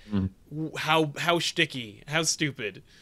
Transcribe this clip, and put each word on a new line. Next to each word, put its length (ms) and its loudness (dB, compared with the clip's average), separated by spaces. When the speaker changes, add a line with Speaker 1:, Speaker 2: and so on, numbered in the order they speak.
Speaker 1:
Mm. 180 2
Speaker 2:
w-, 260 -6
how, 400 2
how 220 2
shticky, 720 -2
how 160 0
stupid. 580 -2